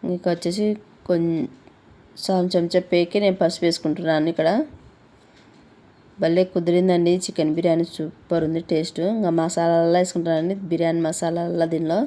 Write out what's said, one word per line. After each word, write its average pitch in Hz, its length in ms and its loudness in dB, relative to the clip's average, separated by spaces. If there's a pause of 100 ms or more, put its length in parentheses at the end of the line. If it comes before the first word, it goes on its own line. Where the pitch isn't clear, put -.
ఇంకా 180 280 -2
వచ్చేసి 175 340 -2 (460)
కొంచెం - 1400 -2
చెంచా 175 360 2
పేకి 175 340 0
నేను 190 200 2
పసుపు 175 260 0
వేసుకుంటున్నాను 160 640 0
ఇక్కడ. 160 200 0 (1700)
భలే 170 260 2
కుదిరిందండి 175 760 2
చికెన్ 156 340 -2
బిర్యానీ, 170 320 2
సూపర్ 160 580 -4
ఉంది 160 240 -2
టేస్ట్. 165 400 -2
ఇంకా 214 220 0
మసాలాల్లో 170 680 2
వేసుకుంటానండి, 170 560 0 (140)
బిర్యానీ 165 320 0
మసాలాల్లో 170 680 -2
దీనిలో. 165 400 -2